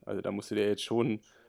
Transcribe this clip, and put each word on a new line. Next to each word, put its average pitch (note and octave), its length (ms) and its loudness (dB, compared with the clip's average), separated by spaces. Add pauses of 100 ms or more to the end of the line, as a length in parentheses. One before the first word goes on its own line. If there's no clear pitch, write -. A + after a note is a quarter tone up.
Also G2+ 160 -4
da - 100 -4
musst G2+ 200 -4
du A2 40 -2
dir G#2 120 4
jetzt G#2 160 0
schon, A2+ 380 2 (280)